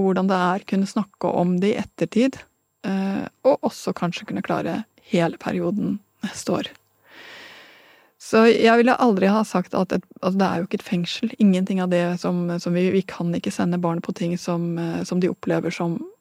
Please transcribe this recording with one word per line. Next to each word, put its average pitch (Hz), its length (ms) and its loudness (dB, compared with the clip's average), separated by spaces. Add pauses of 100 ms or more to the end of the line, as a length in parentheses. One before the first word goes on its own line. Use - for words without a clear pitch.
hvordan 190 240 2
det 190 100 2
er, 180 280 0
kunne 196 200 0
snakke - 480 -4
om 180 240 2
det 196 140 2
i - 80 -4
ettertid, 226 560 0 (480)
eh, 196 400 -2 (180)
og 277 240 4
også - 260 -6
kanskje - 360 -6
kunne 196 140 -4
klare 170 420 -4 (260)
hele 170 260 2
perioden 185 600 -2 (260)
neste - 320 -4
år. - 140 -4 (1500)
Så 220 240 4
jeg 226 320 6
ville 240 240 4
aldri 190 240 4
ha 214 180 4
sagt - 300 -2
at - 180 0
et, 190 120 0 (180)
altså, 190 160 0
det 190 80 4
er 180 140 0
jo 190 80 -4
ikke 202 100 -4
et - 80 -18
fengsel. 175 460 -4 (100)
Ingenting 185 400 4
av 180 80 -2
det 175 140 2 (160)
som, 180 180 -2 (220)
som 175 120 -2
vi, 180 180 2
vi 190 120 2
kan 170 320 -4
ikke - 180 -4
sende 175 300 0
barn 170 180 0
på - 140 -6
ting 175 240 -2
som, 170 400 -4
eh, 170 240 -4
som 180 180 -2
de 185 80 2
opplever 165 460 -2
som 170 240 -4 (220)